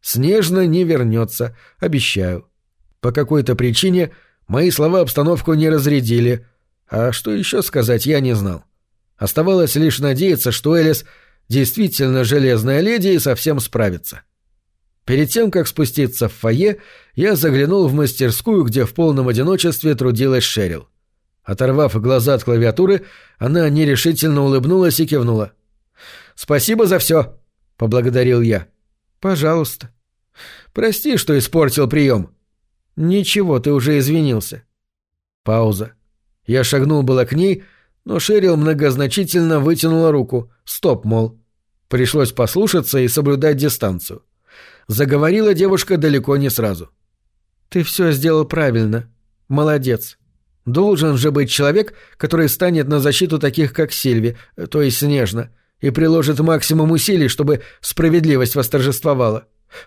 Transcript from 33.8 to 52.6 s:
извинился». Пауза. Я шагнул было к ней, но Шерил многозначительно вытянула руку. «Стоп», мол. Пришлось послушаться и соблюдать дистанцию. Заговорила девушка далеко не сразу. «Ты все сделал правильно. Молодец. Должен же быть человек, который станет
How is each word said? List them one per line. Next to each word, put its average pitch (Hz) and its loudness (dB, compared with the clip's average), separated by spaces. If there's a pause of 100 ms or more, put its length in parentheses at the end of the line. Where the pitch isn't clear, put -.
извинился». 135 -2 (840)
Пауза. 110 0 (520)
Я 127 0
шагнул 143 0
было 127 2
к 123 -8
ней, 180 0 (420)
но 185 -4
Шерил 190 2
многозначительно 151 0
вытянула 160 2
руку. 127 -2 (140)
«Стоп», - -2
мол. 113 -2 (480)
Пришлось 127 0
послушаться 151 0
и 123 2
соблюдать 143 0
дистанцию. 113 -4 (640)
Заговорила 151 2
девушка 185 2
далеко 139 0
не 139 0
сразу. 101 -4 (800)
«Ты 175 -2
все 170 0
сделал 156 2
правильно. 117 -2 (400)
Молодец. 139 -2 (480)
Должен 156 2
же 135 0
быть 143 0
человек, 160 0 (240)
который 165 0
станет 165 0